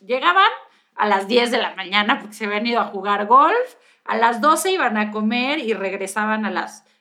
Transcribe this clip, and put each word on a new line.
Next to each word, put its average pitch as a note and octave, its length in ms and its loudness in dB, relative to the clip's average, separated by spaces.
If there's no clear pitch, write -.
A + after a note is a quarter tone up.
llegaban E4+ 440 2
a G#3+ 100 0
las G3 220 0
diez A#3+ 220 2
de B3 80 0
la F#3 160 -4
mañana G#3 440 0
porque - 160 -16
se - 100 -12
habían G#3 220 -2
ido A#3 140 0
a F#3+ 60 0
jugar G3+ 400 -2
golf, C#4+ 280 6
a A3 140 -4
las A#3 240 2
doce E4 300 2
iban B3+ 260 0
a G#3+ 140 -2
comer B3 480 -2
y A3+ 140 -2
regresaban G3 720 -4
a F#3+ 60 -4
las - 320 -8